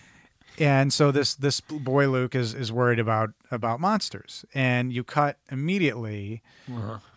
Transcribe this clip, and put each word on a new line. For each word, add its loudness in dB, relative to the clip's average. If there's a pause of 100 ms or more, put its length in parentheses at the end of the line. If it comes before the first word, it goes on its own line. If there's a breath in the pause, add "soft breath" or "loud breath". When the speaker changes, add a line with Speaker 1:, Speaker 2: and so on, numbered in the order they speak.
(600 loud breath)
Speaker 1:
And 4
so 4
this, 2
this -2
boy 0
Luke 0
is, -2
is -6
worried 2
about, 0 (200)
about -2
monsters. -4
And 0
you -4
cut 0 (140)
immediately -2 (300 soft breath)
Speaker 2:
Uh-huh. -8 (180)